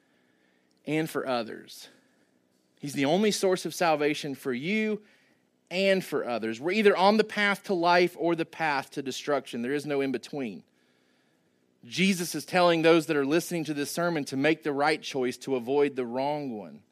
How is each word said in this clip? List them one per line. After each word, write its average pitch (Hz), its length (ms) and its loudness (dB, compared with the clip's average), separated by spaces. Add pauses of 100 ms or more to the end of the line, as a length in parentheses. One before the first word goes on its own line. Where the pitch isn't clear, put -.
(880)
and 156 240 -2
for - 160 -4
others. 113 640 -6 (880)
He's 143 140 -10
the 135 140 0
only 190 260 2
source 185 340 0
of 160 80 -8
salvation 147 640 0
for 135 160 -6
you 208 500 -2 (680)
and 190 320 0
for 143 200 -4
others. 113 360 -4
We're 156 100 -4
either 202 260 4
on 196 200 6
the 214 80 4
path 202 400 -2
to 202 100 -2
life 175 420 4
or 170 200 0
the 165 100 -4
path 151 460 -4
to 147 100 -8
destruction. 127 600 -4
There 123 120 -4
is 143 120 -4
no 143 140 -2
in 135 120 0
between. 120 500 -8 (1200)
Jesus 165 520 0
is 143 80 -8
telling 175 380 4
those 165 240 6
that 165 100 0
are 139 100 2
listening 160 380 0
to 151 100 -4
this 143 160 -4
sermon 170 360 -2
to 143 100 -6
make 156 260 2
the 151 100 -4
right 143 300 0
choice, 127 360 -4
to 135 180 -4
avoid 135 400 0
the 123 100 -2
wrong 135 500 -4
one. 80 360 -14